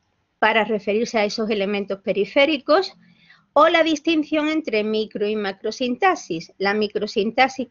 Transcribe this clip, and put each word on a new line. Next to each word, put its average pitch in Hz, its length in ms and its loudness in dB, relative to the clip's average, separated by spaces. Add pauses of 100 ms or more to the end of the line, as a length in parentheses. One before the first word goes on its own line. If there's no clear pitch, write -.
(400)
para 220 240 2
referirse 220 540 -2
a 208 60 2
esos 208 260 -2
elementos 202 500 -4
periféricos, 277 920 0 (640)
o 311 80 6
la 339 140 4
distinción 311 640 0
entre 311 360 -2
micro 214 420 -2
y 214 80 -2
macrosintaxis. 214 1200 -4
La 196 160 0
microsintaxis 214 960 0